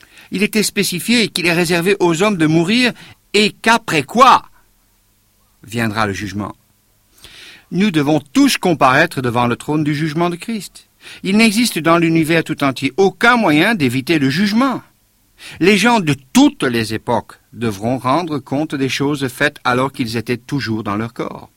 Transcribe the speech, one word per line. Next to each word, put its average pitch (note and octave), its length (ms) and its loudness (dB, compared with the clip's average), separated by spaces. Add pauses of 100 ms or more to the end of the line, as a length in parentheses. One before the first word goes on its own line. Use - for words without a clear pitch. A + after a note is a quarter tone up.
(320)
il F#3 100 -4
était G#3 200 0
spécifié G3+ 680 -2
qu'il - 180 -4
est F3 60 2
réservé F3 480 0
aux E3+ 220 2
hommes G#3 160 0
de D#3+ 80 2
mourir F#3+ 460 2 (420)
et G#3 180 2
qu'après A3+ 520 0
quoi A3+ 420 4 (1160)
viendra A2+ 440 -2
le G2 80 -4
jugement. G2 420 -8 (1160)
Nous G3 180 2
devons D3+ 300 0 (120)
tous C#4 240 4
comparaître D3 640 2
devant B2 260 0
le A#2 100 0
trône D3+ 280 -4
du D3+ 100 -2
jugement D#3+ 360 -2
de F3 60 -6
Christ. - 520 -12 (340)
Il F#3+ 140 0
n'existe A3 420 2
dans E3 200 2
l'univers E3 440 2
tout D3 220 -4
entier C3+ 320 -2
aucun G#3+ 400 2
moyen F#3+ 380 2
d'éviter C3+ 440 0
le C3+ 120 0
jugement. G#3 520 0 (760)
Les G3+ 160 4
gens A3+ 240 2
de D3+ 160 0 (160)
toutes C#4+ 300 4
les A#2 320 -2
époques G#2+ 440 -4 (140)
devront A2 460 -4
rendre D3 400 -2
compte D3+ 360 -6
des C3+ 140 -2
choses C#3 400 -2
faites D3 360 -2
alors B2+ 280 0
qu'ils A#2 240 -6
étaient A#2 220 -4
toujours A2+ 460 -6
dans G2+ 120 -4
leur A2+ 160 -6
corps. - 440 -10